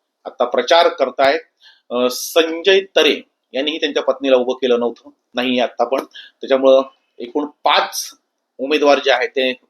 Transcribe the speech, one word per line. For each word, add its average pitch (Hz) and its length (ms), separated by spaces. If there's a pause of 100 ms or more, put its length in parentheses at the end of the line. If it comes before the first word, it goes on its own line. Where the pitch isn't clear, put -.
(240)
आता - 200
प्रचार 165 440
करतायत. 139 520 (500)
अ, 123 200
संजय 165 680 (160)
तरे 156 240 (340)
यांनीही 151 260
त्यांच्या 147 220
पत्नीला 135 340
उभं 123 180
केलं 123 260
नव्हतं, 120 300 (240)
नाही 123 260
आता 117 240
पण. 135 200 (360)
त्याच्यामुळं 135 420 (360)
एकूण 147 280 (180)
पाच - 460 (480)
उमेदवार 143 400
जे 135 120
आहेत 127 180
ते 131 240 (180)